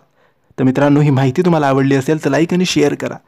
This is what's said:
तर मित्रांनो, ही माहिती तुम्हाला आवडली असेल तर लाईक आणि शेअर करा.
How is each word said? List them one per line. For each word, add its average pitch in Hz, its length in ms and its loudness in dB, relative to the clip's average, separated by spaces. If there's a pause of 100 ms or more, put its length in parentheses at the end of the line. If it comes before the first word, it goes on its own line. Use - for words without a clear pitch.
(580)
तर 135 60 -2
मित्रांनो, 143 360 2
ही 147 100 2
माहिती 135 320 0
तुम्हाला 160 240 2
आवडली 135 280 0
असेल 151 300 -2
तर 147 60 -2
लाईक 151 220 0
आणि 180 120 0
शेअर 147 300 0
करा. - 220 -8 (120)